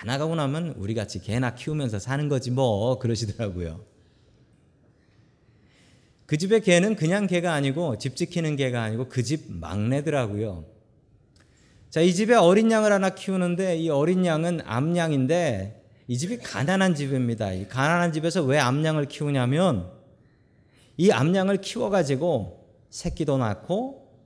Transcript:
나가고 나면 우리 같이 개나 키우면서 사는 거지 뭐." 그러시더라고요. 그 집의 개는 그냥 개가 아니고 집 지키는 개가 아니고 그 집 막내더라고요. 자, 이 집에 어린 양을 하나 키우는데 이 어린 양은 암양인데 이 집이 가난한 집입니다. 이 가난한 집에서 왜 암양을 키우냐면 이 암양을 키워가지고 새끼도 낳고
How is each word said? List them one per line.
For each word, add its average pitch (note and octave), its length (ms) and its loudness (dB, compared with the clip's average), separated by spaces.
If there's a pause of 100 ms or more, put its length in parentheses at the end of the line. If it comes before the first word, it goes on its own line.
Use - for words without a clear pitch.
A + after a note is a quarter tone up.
나가고 C#3+ 300 -2
나면 D#3 420 -4
우리 E2+ 180 -4
같이 G#2 260 -6
개나 A#2 340 -2
키우면서 C3 440 -4
사는 C#3 300 -4
거지 B2+ 220 -2
뭐." B2 480 0
그러시더라고요. G2+ 840 -4 (2500)
그 D3+ 120 -2
집의 G3 240 2
개는 F#3 340 4
그냥 F#3 320 0
개가 F3 260 0
아니고 C#3 440 0
집 C3 180 -6
지키는 E3 400 -2
개가 B2+ 260 -2
아니고 A2+ 280 -4
그 B2 140 -2
집 C3 280 -6
막내더라고요. G#2 1120 -2 (1200)
자, D#3 120 0
이 F3+ 120 6
집에 G#3+ 200 4
어린 A3 380 8
양을 G#3+ 200 4
하나 F#3+ 200 2
키우는데 F3+ 680 -2
이 E3 120 -2
어린 E3+ 360 2
양은 E3 400 0
암양인데 C#3+ 1160 0 (240)
이 B2 100 -2
집이 F#3+ 220 -4
가난한 F3+ 560 0
집입니다. B2 580 -2
이 F#2+ 140 -6
가난한 E3 460 0
집에서 E3 300 -2
왜 C3+ 140 2
암양을 D3 520 0
키우냐면 C#3 840 0 (1040)
이 F#3 140 4
암양을 F#3 460 2
키워가지고 E3 1120 -2 (220)
새끼도 D3+ 480 -4
낳고 F3 760 -4 (140)